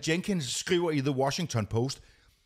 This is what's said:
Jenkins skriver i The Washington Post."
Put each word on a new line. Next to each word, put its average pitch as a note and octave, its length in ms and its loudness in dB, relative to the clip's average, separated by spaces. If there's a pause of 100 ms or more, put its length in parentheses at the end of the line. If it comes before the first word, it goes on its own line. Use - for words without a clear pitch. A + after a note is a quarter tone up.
Jenkins E3+ 380 0 (100)
skriver F3 360 0
i D3+ 80 2
The C3+ 120 2
Washington C3+ 540 0
Post." A#2+ 360 -2 (440)